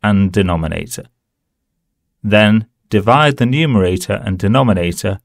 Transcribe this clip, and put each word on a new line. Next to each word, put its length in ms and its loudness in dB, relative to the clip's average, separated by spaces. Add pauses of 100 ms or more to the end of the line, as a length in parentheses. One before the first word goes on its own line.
and 300 2
denominator. 720 -4 (1160)
Then 440 2 (220)
divide 480 2
the 80 0
numerator 800 0
and 140 -4
denominator 840 0